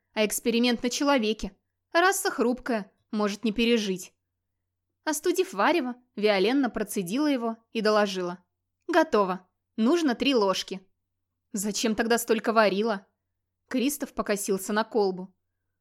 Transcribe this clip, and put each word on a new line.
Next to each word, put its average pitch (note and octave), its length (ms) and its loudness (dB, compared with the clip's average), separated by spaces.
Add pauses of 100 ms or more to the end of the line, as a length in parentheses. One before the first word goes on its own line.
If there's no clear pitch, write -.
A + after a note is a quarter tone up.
(140)
а G#3+ 100 0
эксперимент A#3 580 0
на B3+ 60 -2
человеке. A#3 680 0 (380)
Раса F#4 380 4
хрупкая, A3+ 600 -2 (200)
может G#3 340 -2
не A3 80 0
пережить». G#3+ 640 0 (880)
Остудив E4+ 480 -2
варево, B3 440 0 (200)
Виоленна G#3 540 2
процедила G#3+ 560 -4
его A#3 320 -2 (160)
и A3+ 80 -2
доложила: F#3+ 560 0 (500)
«Готово. B3 580 2 (300)
Нужно C#4 380 2
три C4+ 200 0
ложки». F#3+ 460 0 (720)
«Зачем G#3+ 420 -2
тогда A3+ 220 0
столько A3+ 380 0
варила?» G#3 520 0 (640)
Кристоф C4 460 -4
покосился G3+ 580 -4
на G#3+ 120 0
колбу. F#3+ 500 -2 (460)